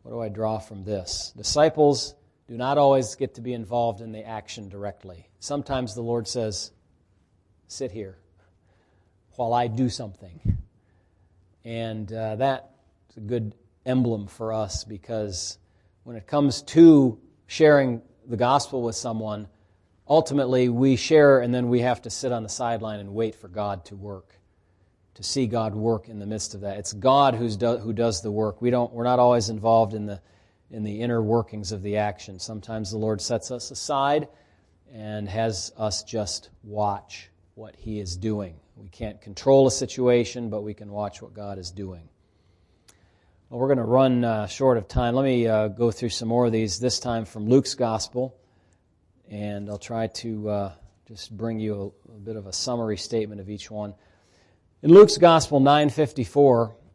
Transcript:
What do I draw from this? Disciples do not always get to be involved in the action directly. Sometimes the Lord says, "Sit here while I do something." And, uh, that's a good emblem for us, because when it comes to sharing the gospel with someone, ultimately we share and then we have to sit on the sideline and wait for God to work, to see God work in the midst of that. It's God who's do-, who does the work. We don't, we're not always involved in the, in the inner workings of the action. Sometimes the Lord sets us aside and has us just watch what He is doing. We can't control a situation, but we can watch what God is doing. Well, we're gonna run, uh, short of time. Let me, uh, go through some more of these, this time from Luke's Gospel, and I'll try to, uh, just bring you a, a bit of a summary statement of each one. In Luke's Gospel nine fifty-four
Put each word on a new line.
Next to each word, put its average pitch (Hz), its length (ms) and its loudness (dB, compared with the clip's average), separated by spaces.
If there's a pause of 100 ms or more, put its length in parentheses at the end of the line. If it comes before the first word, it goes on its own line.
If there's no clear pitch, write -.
What 117 100 -18
do 117 100 -10
I 110 80 -8
draw 107 280 -4
from 101 280 -14
this? - 520 -8
Disciples 147 760 2 (320)
do 117 100 -14
not 135 220 0
always 135 340 4
get 131 220 -6
to 120 60 -18
be 123 120 -8
involved 117 480 -4
in 113 100 -14
the 107 140 -14
action 107 440 -14
directly. 98 580 -14 (120)
Sometimes 131 540 -6
the 117 80 -10
Lord 117 260 -4
says, 110 440 -6 (960)
"Sit 127 240 -10
here 98 260 -14 (1200)
while 117 180 -2
I 120 140 2
do 120 220 -2
something." 95 680 -6 (1040)
And, 113 480 -10
uh, 110 260 -8
that's - 800 -6
a 113 40 -18
good 107 320 -4 (320)
emblem 120 420 -2
for 110 240 -8
us, 110 320 -6
because 107 760 -8 (460)
when 120 120 -16
it 107 120 -16
comes 143 360 0
to 147 560 8 (260)
sharing 139 560 4 (260)
the 117 100 -6
gospel 131 440 0
with 113 140 -4
someone, 107 520 -8 (600)
ultimately 139 600 2
we 127 280 4
share 143 440 6
and 120 140 -2
then 123 160 -2
we 123 120 2
have 123 200 -2
to 113 80 -16
sit 123 220 -6
on 113 120 -4
the 104 60 -12
sideline 110 500 -6
and 101 140 -14
wait 110 220 -4
for - 120 -20
God 98 380 -6
to 101 100 -18
work, 98 420 -16 (800)
to 98 80 -18
see 131 240 -2
God 110 260 -2
work 110 360 -2
in 107 100 -14
the 101 60 -12
midst 107 280 -8
of 98 80 -14
that. 101 160 -8
It's - 160 -10
God 131 400 4
who's 113 220 -4
do-, 120 220 0
who 110 160 -8
does 113 280 -2
the 107 100 -6
work. 107 300 -4
We 120 80 0
don't, 120 220 0
we're 117 140 -8
not 123 140 2
always 120 300 4
involved 110 440 2
in 104 120 -6
the, 101 160 -10 (480)
in 110 140 -10
the 104 180 -6
inner 120 200 -2
workings 107 500 -2
of 98 100 -8
the 104 160 -4
action. 104 420 -6
Sometimes 107 520 -10
the 110 60 -8
Lord 110 240 -2
sets - 280 -6
us 123 220 -10
aside 143 560 -2 (640)
and 107 380 -10
has 110 480 -4
us 107 260 -4
just - 460 -8 (140)
watch 104 640 -6 (260)
what 107 220 -20
He 107 220 -10
is 90 180 -10
doing. 98 420 -6 (160)
We 101 140 -20
can't 104 300 -12
control 135 480 4
a 123 40 4
situation, 123 800 0
but 104 120 -6
we 104 120 -10
can 104 180 -18
watch 104 300 -8
what 98 120 -20
God 101 240 -12
is 87 140 -14
doing. 90 360 -14 (1400)
Well, 123 100 -10
we're 131 80 0
gonna 131 160 2
run, 123 400 4
uh, 110 240 -2
short 131 300 2
of 107 100 -6
time. 120 280 0
Let 139 100 0
me, 123 220 2
uh, 107 200 2
go 113 240 0
through 117 180 -6
some 113 200 -6
more 123 160 2
of 113 80 0
these, 107 260 -2
this 120 200 -2
time 117 260 -6
from 107 240 -8
Luke's 131 240 4
Gospel, 120 640 -4 (880)
and 104 420 -10
I'll 104 80 -10
try 113 300 -6
to, 107 420 -8
uh, 101 220 -4 (360)
just 110 280 -18
bring 110 240 -6
you 101 340 -6 (140)
a, - 60 -20
a 107 60 -20
bit 107 180 -12
of 101 80 -14
a 95 80 -14
summary 113 440 -4
statement 104 440 -6
of 95 80 -14
each 104 200 -12
one. 107 260 -10 (840)
In 156 120 8
Luke's 208 240 12
Gospel 160 420 6
nine 143 300 6
fifty-four 131 840 2 (200)